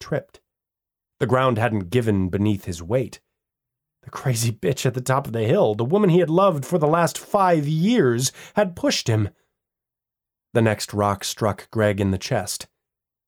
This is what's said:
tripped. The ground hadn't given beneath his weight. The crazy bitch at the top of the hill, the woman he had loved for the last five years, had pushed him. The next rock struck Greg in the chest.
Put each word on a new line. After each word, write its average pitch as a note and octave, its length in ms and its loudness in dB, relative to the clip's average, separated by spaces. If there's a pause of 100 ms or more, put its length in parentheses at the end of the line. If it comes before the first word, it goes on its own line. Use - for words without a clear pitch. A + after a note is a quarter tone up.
tripped. - 400 -10 (800)
The C3 60 -2
ground B2+ 320 2
hadn't G#2+ 320 -2
given G#2 380 0
beneath G2+ 360 -2
his E2 180 -10
weight. G#2+ 380 -4 (800)
The - 80 -20
crazy A#2 420 -2
bitch - 320 -4
at B2 100 0
the B2+ 60 -6
top C3+ 260 -2
of - 60 -10
the A2+ 120 -2
hill, C3 300 2
the A2+ 100 -2
woman F#3 260 2
he E3+ 80 6
had E3 120 2
loved E3+ 360 2
for F3 120 -2
the D3+ 80 0
last E3 300 2
five F3+ 520 2
years, D#3 640 2 (220)
had F#3+ 220 0
pushed - 320 -2
him. G#2+ 220 2 (1200)
The A#2 100 2
next G#2+ 320 0
rock G2+ 300 0
struck - 460 -4
Greg G#2 300 0
in G2 120 2
the F#2 60 0
chest. - 480 -6 (600)